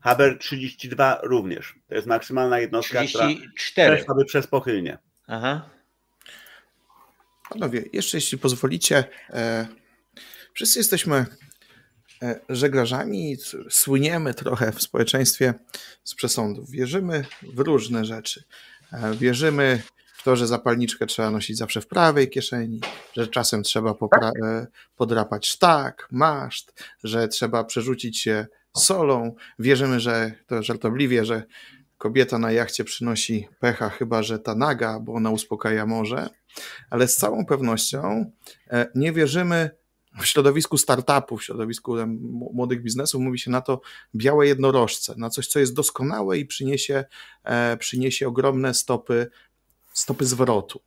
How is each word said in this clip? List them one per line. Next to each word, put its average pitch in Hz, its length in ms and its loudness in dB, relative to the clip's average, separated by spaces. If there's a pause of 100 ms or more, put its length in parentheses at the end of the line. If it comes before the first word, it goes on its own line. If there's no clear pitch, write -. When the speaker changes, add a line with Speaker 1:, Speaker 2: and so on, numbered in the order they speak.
Speaker 1:
Haber 127 340 6
trzydzieści 131 500 -10
dwa 131 340 2
również. 107 520 -2 (120)
To - 80 -8
jest 110 120 -4
maksymalna 123 520 0
jednostka, 117 440 -2
która 113 220 0
Speaker 2:
Trzydzieści - 320 -4
cztery. 156 380 4
Speaker 1:
przeszłaby 139 300 0
przez 139 220 -2
pochylnię. 107 500 -2 (300)
Speaker 2:
Aha. 127 420 -6 (1800)
Speaker 3:
Panowie, 123 340 -4 (100)
jeszcze - 240 -2
jeśli 139 200 -4
pozwolicie, 139 680 0 (260)
e, 113 380 -2 (840)
wszyscy - 260 0
jesteśmy, 151 460 2 (960)
e, 120 180 -6 (100)
żeglarzami 135 840 0
i - 20 -4
s-, - 220 -12 (140)
słyniemy 143 640 2
trochę 117 380 0
w 110 100 -6
społeczeństwie 127 720 2 (500)
z - 120 -14
przesądów. 110 560 -4
Wierzymy 151 540 -2 (280)
w 120 60 -10
różne 120 460 2
rzeczy. 110 380 -8 (500)
E, 113 200 -4
wierzymy 127 680 2 (360)
w - 60 -20
to, 131 120 6
że 120 120 2
zapalniczkę 120 580 0
trzeba 110 260 -2
nosić 107 260 -4
zawsze 113 240 -6
w - 60 -14
prawej 147 420 4
kieszeni, 117 500 -4 (360)
że 117 120 -2
czasem 113 360 0
trzeba 110 280 0
popra-, 113 400 2 (140)
e, 113 220 -4 (280)
podrapać 110 520 0
sztak, 151 640 2
maszt, 139 720 -2 (200)
że 113 240 0
trzeba 113 360 -2
przerzucić 120 560 -4
się 107 260 -2 (320)
solą. 135 580 0 (240)
Wierzymy, 131 400 4
że, 113 320 0 (160)
to 113 160 -4
żartobliwie, 120 600 0
że 110 180 -2 (540)
kobieta 120 420 2
na 113 120 0
jachcie 117 320 0
przynosi 113 640 -2 (120)
pecha, 120 300 0
chyba 113 340 -2
że 110 160 -4
ta 110 160 -4
naga, 117 440 0
bo 113 140 -10
ona 110 160 0
uspokaja 107 560 -2
morze. 110 440 -4 (600)
Ale 120 180 4
z - 80 2
całą 214 300 0
pewnością, 135 840 -2 (380)
e, 120 260 0
nie 151 160 2
wierzymy 165 580 2 (520)
w - 40 -4
środowisku 143 520 4
startupów, 127 640 2
w - 20 -12
środowisku, 117 540 -6
em, 113 120 -2
m-, 113 80 -4 (360)
młodych 123 300 -2
biznesów, 127 380 -2
mówi 127 180 -2
się 127 120 -6
na 127 100 0
to 131 200 -2 (340)
białe 143 320 4
jednorożce, 135 680 2
na 117 120 -8
coś, - 180 -6
co - 120 0
jest 127 140 4
doskonałe 143 640 -2
i 143 80 -2
przyniesie, 135 600 -2 (380)
e, 117 340 0
przyniesie 127 500 -2
ogromne 131 460 0
stopy, 120 540 0 (680)
stopy - 320 -2
zwrotu. 123 600 0